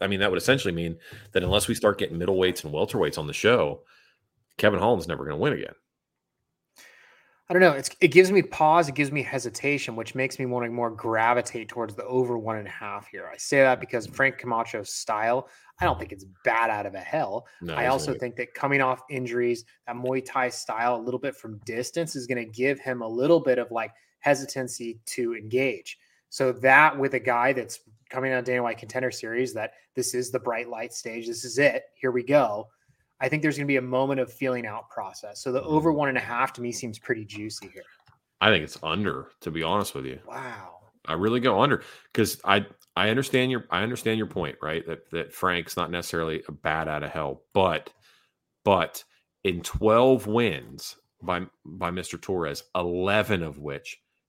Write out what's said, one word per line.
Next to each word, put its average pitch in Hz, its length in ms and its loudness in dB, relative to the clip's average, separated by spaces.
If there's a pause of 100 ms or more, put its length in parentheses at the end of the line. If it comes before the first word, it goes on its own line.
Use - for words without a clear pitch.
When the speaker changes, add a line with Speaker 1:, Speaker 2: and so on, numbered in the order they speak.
Speaker 1:
I 98 60 0
mean, 98 120 0
that 101 120 2
would 90 60 2
essentially 127 360 2
mean 82 240 -4 (340)
that 92 120 2
unless 98 240 4
we 117 80 0
start 104 240 4
getting 87 200 -4
middleweights 92 460 2
and 73 80 -8
welterweights 82 440 0
on 76 100 -4
the 73 60 -6
show, 95 500 4 (720)
Kevin 104 220 4
Holland's 95 280 2
never 82 160 -6
gonna 73 140 -6
win 123 160 0
again. 50 220 -8 (1700)
Speaker 2:
I 180 40 -4
don't 180 80 8
know. 180 100 10
It's, 135 180 -2 (100)
it 180 100 8
gives 185 220 8
me 196 120 6
pause. 156 460 4
It 135 60 -6
gives 143 160 0
me 143 120 -2
hesitation, 131 720 -4
which 113 180 -8
makes 131 240 -4
me 135 80 -4
wanna 123 240 -2
more 117 220 -2
gravitate 113 760 0
towards 110 280 -8
the 104 100 -10
over 123 320 2
one 110 200 -4
and 104 100 -8
a 104 40 -12
half 104 360 -10
here. 90 260 -12
I - 40 -16
say - 240 0
that 127 180 6
because 113 260 -6
Frank 135 320 0
Camacho's 113 560 -4
style, 117 560 -2 (320)
I 180 40 2
don't 165 120 2
think - 140 -10
it's 98 140 -16 (180)
bad 113 260 2
out 104 160 -2
of 95 80 -8
a 95 60 -10
hell. 113 480 -4 (140)
Speaker 1:
No, - 140 -8
Speaker 2:
I 120 80 -2
Speaker 1:
he's 123 80 2
Speaker 2:
also 135 200 0
Speaker 1:
not. 120 80 -4
Speaker 2:
think 120 160 -6
that 123 180 -8
coming 139 280 0
off 131 280 0
injuries, 120 560 -2 (220)
that 120 80 -8
Muay 127 280 -2
Thai 127 260 -2
style, 120 460 -2
a 113 60 -4
little 123 180 -4
bit 131 160 -6
from 110 300 -14
distance, 127 500 -4
is 123 120 -8
gonna 120 180 -4
give 127 340 -2
him 127 220 -6
a 113 60 -6
little 135 320 4
bit 131 180 2
of, 120 140 -4
like, 113 220 -4 (260)
hesitancy 127 880 -2
to 120 280 -2
engage. 113 640 -2 (320)
So 131 220 0
that 135 480 8
with 135 160 0
a 127 40 0
guy 123 340 2
that's 120 260 -6 (320)
coming 131 200 -2
out 127 80 0
of 123 60 -4
Dana 123 160 0
White 117 160 -2
Contender 127 320 -4
Series, 120 460 -4
that 110 160 -6 (240)
this 123 180 -4
is 123 160 -2
the 123 100 -2
bright 120 300 -4
light 117 240 -10
stage, 113 320 -10
this 113 180 -8
is 120 140 -10
it, 131 280 2 (100)
here 127 160 0
we 123 100 0
go. 120 460 2 (540)
I 131 60 0
think 151 140 0
there's 147 160 2
gonna 147 100 -4
be 139 80 4
a 127 60 2
moment 131 400 0
of 123 100 -4
feeling 127 340 -2
out 104 240 -10
process. - 520 -12
So 131 100 -4
the 131 120 0
over 156 260 4
Speaker 1:
Mm-hmm. 151 80 4
Speaker 2:
one 143 120 2
and 127 80 0
a 117 40 -2
half 120 320 -2
to 123 80 -10
me 120 100 -4
seems 117 260 -8
pretty 110 280 -4
juicy 104 480 -12
here. - 100 -18 (560)
Speaker 1:
I 101 100 6
think 90 140 4
it's - 180 -12
under, 80 500 -4 (100)
to 85 100 -8
be 80 100 -4
honest 95 320 -2
with 67 120 -8
you. 64 200 -12
Speaker 2:
Wow. - 520 -14 (280)
Speaker 1:
I 80 80 -6
really 110 280 0
go 117 200 4
under 135 220 2 (300)
'cause - 320 2
I, 101 200 4 (300)
I 101 140 2
understand 131 420 2
your, 120 200 -4
I 90 120 0
understand 113 360 -2
your 107 80 -2
point, 80 340 -4
right? 78 260 -4
That, - 240 -10
that 82 220 -6
Frank's 87 420 -2
not 82 160 -2
necessarily 82 560 -2
a - 60 -10
bat 78 340 -2
out 76 160 -4
of 71 80 -8
hell, 71 320 -6 (100)
but, 90 380 2 (720)
but 92 400 2 (400)
in 87 200 -2
twelve 113 640 4
wins 98 680 -2 (260)
by, 90 240 -4 (200)
by 87 260 -6
Mister 90 260 -8
Torres, 82 460 -4 (100)
eleven 92 720 0
of 73 160 -8
which 71 380 -10 (320)